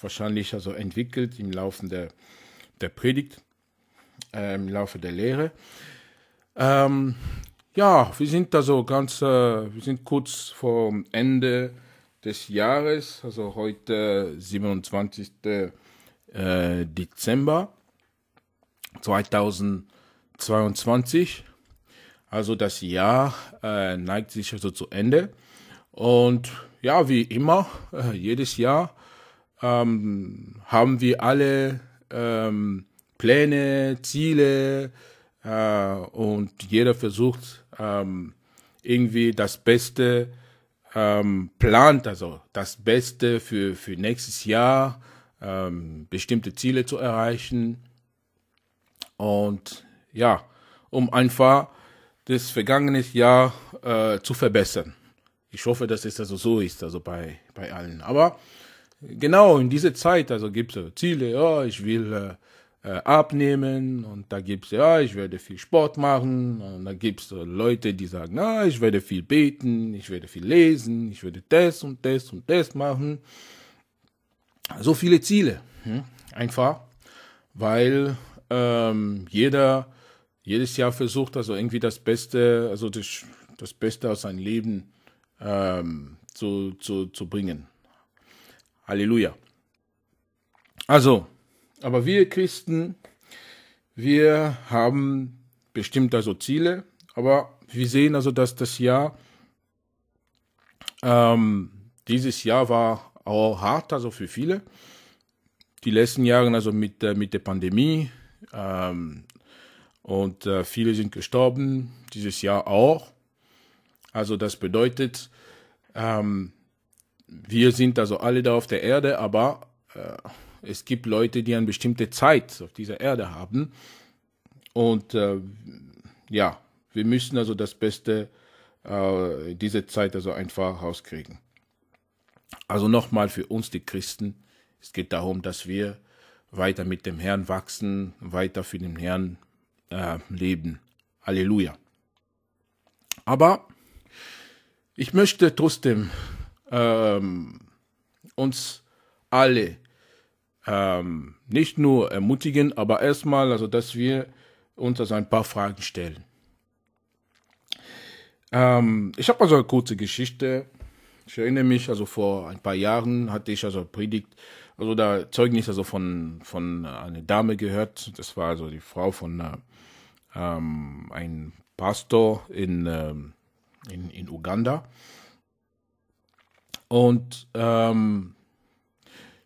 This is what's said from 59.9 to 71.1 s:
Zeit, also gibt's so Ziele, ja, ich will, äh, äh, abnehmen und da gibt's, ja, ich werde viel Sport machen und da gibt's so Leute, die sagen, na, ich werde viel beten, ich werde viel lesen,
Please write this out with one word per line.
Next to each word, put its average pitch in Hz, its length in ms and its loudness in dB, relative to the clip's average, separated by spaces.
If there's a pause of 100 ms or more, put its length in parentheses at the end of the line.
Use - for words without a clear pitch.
Zeit, 170 380 2
also 107 180 -4
gibt's 113 240 -4
so 87 160 -8
Ziele, 147 400 -2
ja, 151 320 2
ich 101 220 -6
will, 110 280 -2
äh, 98 220 -8 (500)
äh, 95 140 -8
abnehmen 139 1080 2
und 101 280 -14
da 98 80 -6
gibt's, 95 300 -8
ja, 151 300 6
ich 110 160 -2
werde 92 240 -8
viel 92 180 -18
Sport 151 400 2
machen 127 640 0
und 95 220 -12
da 98 100 -10
gibt's 101 340 -4
so 92 140 -12
Leute, 107 500 0
die 95 140 -8
sagen, 87 300 -10
na, 214 300 0
ich 131 140 0
werde 107 200 4
viel 92 240 -6
beten, 131 720 0
ich 98 160 -14
werde 90 180 -10
viel 87 180 -12
lesen, 117 640 4